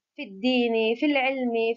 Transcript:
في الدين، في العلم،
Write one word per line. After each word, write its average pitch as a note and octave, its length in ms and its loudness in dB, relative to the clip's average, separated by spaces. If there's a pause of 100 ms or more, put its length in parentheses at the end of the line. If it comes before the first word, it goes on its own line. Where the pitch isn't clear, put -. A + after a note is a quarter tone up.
(160)
في - 80 -10
الدين، A3+ 720 0
في A#3+ 100 -2
العلم، C4 480 0 (240)